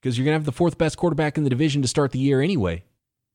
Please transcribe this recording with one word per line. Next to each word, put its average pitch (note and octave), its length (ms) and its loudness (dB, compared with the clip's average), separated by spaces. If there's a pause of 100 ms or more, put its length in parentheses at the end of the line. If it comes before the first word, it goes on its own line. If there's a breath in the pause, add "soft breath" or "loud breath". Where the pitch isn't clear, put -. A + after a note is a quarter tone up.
Because B2 160 -2
you're C3 60 0
gonna D3+ 140 2
have D3+ 80 -4
the C3+ 80 -2
fourth E3+ 240 0
best D#3 180 0
quarterback D#3 420 0
in D#3 60 0
the C#3 60 0
division C#3+ 320 0
to A#2+ 80 -2
start C#3+ 240 0
the B2+ 60 -4
year C3+ 220 2
anyway. G2+ 440 -2 (500)